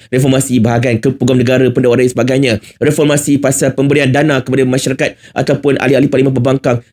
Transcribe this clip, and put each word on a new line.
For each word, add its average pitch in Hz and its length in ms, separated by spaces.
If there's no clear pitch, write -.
reformasi 131 480
bahagian 117 400
ke - 160
peguam 123 240
negara, 127 320
pendakwa 123 240
dan 123 160
sebagainya, 127 400
reformasi 147 640
pasal 131 320
pemberian 139 400
dana 143 320
kepada 131 240
masyarakat 135 480
ataupun 139 480
ahli-ahli 135 320
parlimen 135 160
pembangkang. 131 640